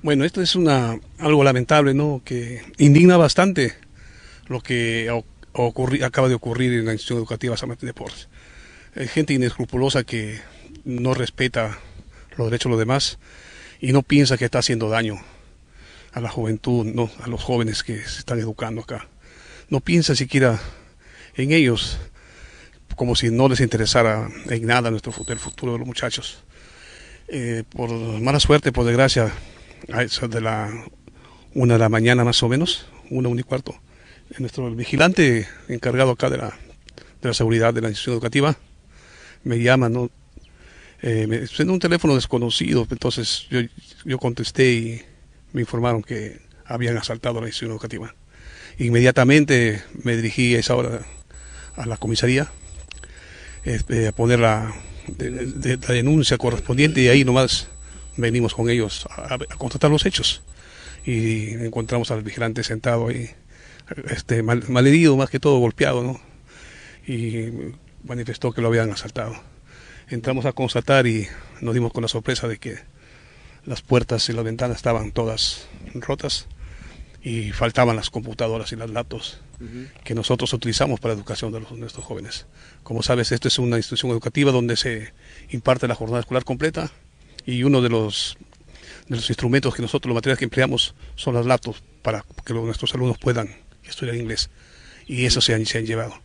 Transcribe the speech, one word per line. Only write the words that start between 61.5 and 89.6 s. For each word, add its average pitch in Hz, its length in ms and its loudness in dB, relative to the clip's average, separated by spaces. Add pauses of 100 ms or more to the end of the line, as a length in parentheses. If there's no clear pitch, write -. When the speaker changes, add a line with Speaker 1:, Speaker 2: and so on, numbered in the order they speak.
Speaker 1:
encontramos 117 600 -4
al 110 140 -4
vigilante 113 400 -4
sentado 117 420 -2
ahí, 120 240 -6 (800)
este, - 320 -2
mal, 113 260 0
malherido, 143 480 6
más 135 140 0
que 131 80 -4
todo 139 200 4
golpeado, 123 440 0
¿no? 123 180 -6 (840)
Y 117 640 -6 (300)
manifestó 123 480 -6
que 113 100 -6
lo 117 60 2
habían 113 240 2
asaltado. 113 500 -10 (680)
Entramos 131 380 -4
a 131 60 0
constatar 131 540 2
y 110 220 -2 (320)
nos 117 140 -4
dimos 117 180 0
con 120 100 -4
la 113 60 -2
sorpresa 123 400 -4
de 113 100 -8
que - 200 -12 (840)
las 131 180 -8
puertas 120 460 2
y 120 40 -4
las 113 100 -4
ventanas 113 360 -4
estaban 110 340 -2
todas - 560 -4 (260)
rotas - 540 -6 (720)
y 113 300 -6
faltaban 117 420 2
las 107 160 -6
computadoras 113 600 -6
y 117 40 -10
las 113 140 -10
laptops 117 480 -8 (220)
Speaker 2:
Ujú. 123 260 -14 (160)
Speaker 1:
que 117 140 -6
nosotros 120 360 -2
utilizamos 120 460 -2
para 113 160 -4
la 104 60 -8
educación 107 320 -8
de 110 80 -10
los, 107 100 -16
nuestros 117 340 -14
jóvenes. - 420 -12 (360)
Como 117 220 -6
sabes, 123 260 2
esto 123 160 -2
es - 140 0
una 120 160 0
institución 123 340 -4
educativa 131 400 0
donde 120 260 0
se 113 360 -6 (380)
imparte 123 360 0
la 117 80 0
jornada 117 260 -4
escolar 127 220 -2
completa 156 480 -4 (540)
y 123 180 -2
uno 135 180 4
de 123 80 2
los, 110 480 -2 (720)
de 120 80 -4
los 113 140 -4
instrumentos 127 440 0